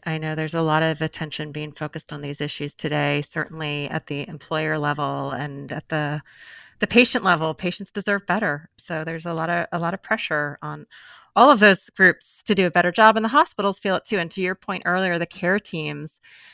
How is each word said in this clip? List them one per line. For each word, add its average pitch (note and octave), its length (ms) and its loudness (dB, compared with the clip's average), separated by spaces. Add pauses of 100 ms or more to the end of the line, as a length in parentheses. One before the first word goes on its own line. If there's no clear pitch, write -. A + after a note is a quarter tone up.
I D#3+ 140 -4
know D#3 160 -6
there's D#3 200 -4
a E3 80 0
lot D#3 200 2
of D#3+ 180 0
attention D3+ 520 -6
being D3+ 200 -10
focused D3+ 400 -10
on D3 80 -10
these C#3+ 200 -10
issues D3 340 -6
today, D3 480 -2
certainly D3+ 680 -8
at D#3+ 200 -8
the C#3+ 200 -8
employer D#3 500 -4
level C#3 540 -4
and C#3+ 400 -10
at - 160 -10
the, D3+ 340 -4 (580)
the G#3 60 0
patient A#3+ 380 4
level. D#3+ 300 2
Patients F#3+ 360 -8
deserve G3+ 360 -4
better. E3+ 500 -2
So D#3+ 260 -8
there's E3 240 -8
a E3 60 -4
lot D#3+ 160 -4
of, E3+ 240 -2
a E3+ 60 -4
lot E3+ 160 -2
of - 80 -12
pressure D3 580 -4
on D3+ 260 -12 (480)
all B3+ 160 8
of A3+ 100 6
those G3+ 300 6
groups - 540 4
to G#3+ 100 2
do F#3 120 4
a E3 40 2
better F3 220 2
job, A3 240 8
and A3 80 0
the A3 60 -2
hospitals A3+ 480 0
feel F#3+ 180 -2
it - 80 -4
too. G3+ 140 -2
And E3 140 -2
to F#3+ 100 -4
your F3+ 120 -2
point - 300 -8
earlier, F3+ 340 0
the E3+ 80 -2
care F#3 320 0
teams D3+ 640 -8 (340)